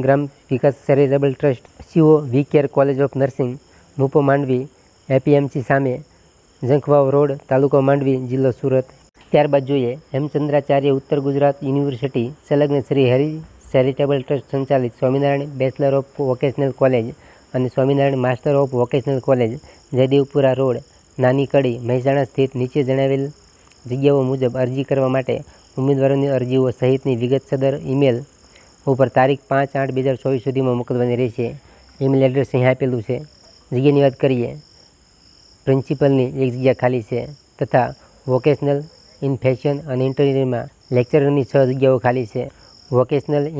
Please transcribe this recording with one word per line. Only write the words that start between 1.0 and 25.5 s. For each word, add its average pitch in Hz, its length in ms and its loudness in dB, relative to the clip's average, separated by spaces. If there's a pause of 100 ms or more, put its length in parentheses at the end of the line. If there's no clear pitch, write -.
ટ્રસ્ટ, 135 320 -2 (240)
સી 160 220 2
ઓ - 20 8 (200)
વી 139 180 2
કેર 143 140 4 (100)
કોલેજ 139 300 2
of 135 160 -6
નર્સિંગ, 127 300 -2 (460)
મુપો 135 220 0 (100)
માંડવી, 135 340 0 (460)
એ 131 100 2
પી 143 200 2
એમ 139 140 -2
સી 131 160 -6
સામે, 139 240 0 (680)
ઝંખવાવ 139 540 2
રોડ, 143 200 2 (140)
તાલુકો 135 400 2
માંડવી, 139 280 2 (140)
જિલ્લો 131 200 0 (100)
સુરત. 131 260 0 (440)
ત્યારબાદ 143 380 2
જોઈએ 131 220 0 (220)
હેમચંદ્રાચાર્ય 143 840 0
ઉત્તર 143 280 -4
ગુજરાત 139 400 0
યુનિવર્સિટી 135 600 -2 (200)
સંલગ્ન 143 400 0
શ્રી 135 260 2
હરિ 143 160 0 (420)
ચેરિટેબલ 135 500 0
ટ્રસ્ટ 131 340 -6
સંચાલિત 135 440 0
સ્વામિનારાયણ 139 600 0
Bachelor 135 380 0
of 135 60 -4 (260)
Vocational 135 500 -2
College 131 300 2 (420)
અને 127 220 -2
સ્વામિનારાયણ 139 520 0
Master 127 260 -2 (100)
of 131 60 -2 (120)
Vocational 131 480 -2
College, 123 260 0 (380)
જયદેવપુરા 131 720 2
રોડ, 123 140 0 (460)
નાની 131 280 2
કડી, 131 260 0 (100)
મહેસાણા 131 420 0
સ્થિત 135 300 -2
નીચે 127 280 -2
જણાવેલ 135 340 0 (680)
જગ્યાઓ 139 400 2
મુજબ 131 320 -2
અરજી 131 260 -2
કરવા 135 280 0
માટે 131 200 -2 (440)